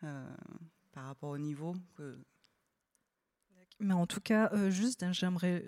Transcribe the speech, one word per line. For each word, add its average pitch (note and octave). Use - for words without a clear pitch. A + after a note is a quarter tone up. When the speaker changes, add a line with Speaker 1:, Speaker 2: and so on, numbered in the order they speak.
Speaker 1:
euh, C#3
par C3
rapport C#3+
au C#3+
niveau D3+
que C3+
Speaker 2:
Mais G3
en F3
tout -
cas, G#3+
euh, G3
juste, G#3+
hein, F3+
j'aimerais F3+